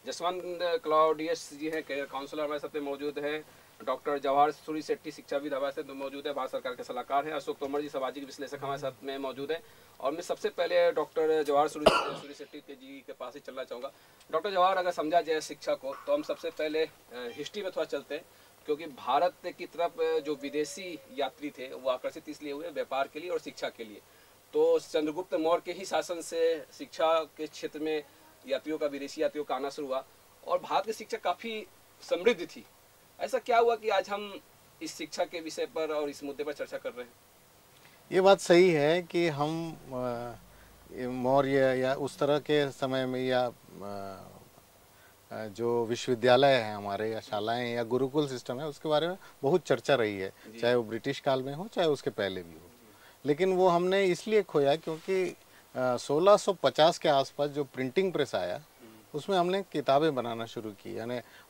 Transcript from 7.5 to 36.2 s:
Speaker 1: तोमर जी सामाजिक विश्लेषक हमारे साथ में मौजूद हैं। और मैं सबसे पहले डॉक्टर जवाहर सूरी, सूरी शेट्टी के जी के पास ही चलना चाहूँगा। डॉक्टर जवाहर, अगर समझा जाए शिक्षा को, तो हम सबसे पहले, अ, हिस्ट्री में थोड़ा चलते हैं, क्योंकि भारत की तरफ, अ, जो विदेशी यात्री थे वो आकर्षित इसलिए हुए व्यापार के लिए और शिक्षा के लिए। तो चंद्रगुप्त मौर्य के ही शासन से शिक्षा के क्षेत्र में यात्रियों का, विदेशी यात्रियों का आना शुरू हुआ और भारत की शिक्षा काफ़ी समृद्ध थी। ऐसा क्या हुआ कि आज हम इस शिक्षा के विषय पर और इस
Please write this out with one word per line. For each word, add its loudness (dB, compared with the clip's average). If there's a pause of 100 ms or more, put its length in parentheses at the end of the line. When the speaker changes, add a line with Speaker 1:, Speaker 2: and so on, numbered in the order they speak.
Speaker 1:
तोमर -4
जी -4
सामाजिक -6
विश्लेषक -10
हमारे -4
साथ -8
में -6
मौजूद -6
हैं। -6 (380)
और -2
मैं -6
सबसे -4
पहले 4
डॉक्टर 2
जवाहर 4
सूरी, -6
सूरी -2
शेट्टी -16
के -16
जी -18
के -14
पास -12
ही -12
चलना -10
चाहूँगा। -10 (400)
डॉक्टर 0
जवाहर, 6
अगर 0
समझा 2
जाए 0
शिक्षा -4
को, -10 (120)
तो 2
हम 0
सबसे -6
पहले, 0
अ, -10 (240)
हिस्ट्री -10
में -4
थोड़ा 0
चलते -6
हैं, -8 (420)
क्योंकि -2
भारत 0 (120)
की -10
तरफ, -2
अ, 2
जो -4
विदेशी -6 (200)
यात्री -4
थे -12
वो -4
आकर्षित -6
इसलिए -10
हुए -8
व्यापार -4
के -12
लिए -8
और -2
शिक्षा -8
के -12
लिए। -16 (520)
तो 4
चंद्रगुप्त -2
मौर्य 2
के -6
ही -8
शासन -4
से 0 (140)
शिक्षा 0 (160)
के -6
क्षेत्र -10
में -2 (440)
यात्रियों -4
का, -2
विदेशी -4
यात्रियों -2
का -4
आना -4
शुरू -8
हुआ -4 (420)
और 2
भारत 0
की -4
शिक्षा -8
काफ़ी -4 (340)
समृद्ध 0
थी। -16 (560)
ऐसा -2
क्या 4
हुआ 6
कि -4
आज 0
हम -8 (420)
इस -10
शिक्षा -4
के -10
विषय -6
पर -4
और -2
इस -12